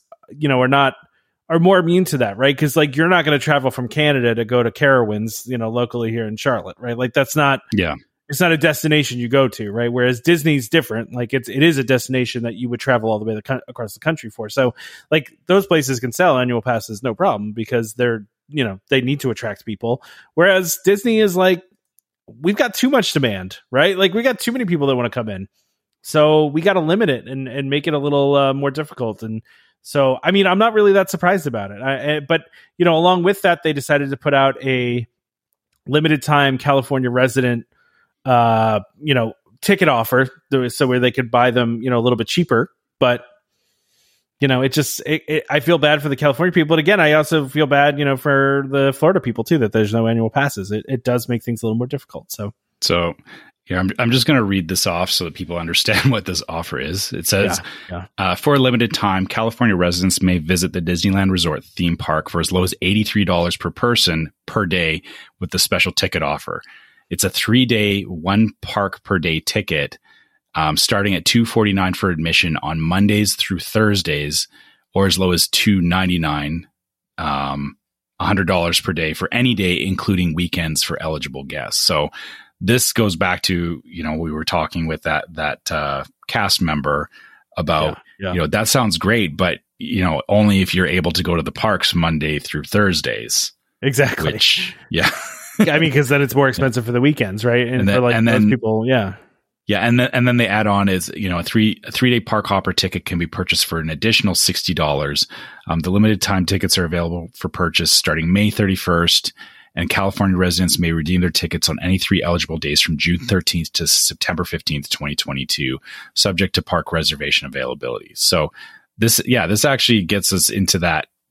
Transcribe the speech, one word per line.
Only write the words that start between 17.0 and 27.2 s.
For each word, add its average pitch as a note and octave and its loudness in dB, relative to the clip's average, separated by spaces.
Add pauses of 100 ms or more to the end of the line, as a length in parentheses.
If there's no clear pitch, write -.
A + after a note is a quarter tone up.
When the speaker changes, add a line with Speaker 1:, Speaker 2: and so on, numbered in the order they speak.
Speaker 1:
no A#2+ -4
problem, G#2+ -2
because A2+ -4
they're, A#2 -2 (240)
you C#3+ -2
know, F#2+ -6 (100)
they C3+ 2
need C#3 -2
to B2+ -2
attract G#2+ -8
people. A#2 -4 (320)
Whereas F#3 2
Disney A3 4
is G3 2
like, F#3 2 (640)
"We've D3 -2
got - 0
too B3+ 2
much B3+ 2
demand, G2+ -2 (120)
right? E3+ 2
Like, F#3+ 0
we A3+ 0
got B3+ 0
too A#3 -4
many B3+ -4
people D#3 0
that C3+ 2
wanna A#2+ -2
come A2+ -6
in. F#2+ -10 (540)
So D3+ 4
we D3 -2
gotta F#3+ 2
limit E3+ 2
it B2+ -4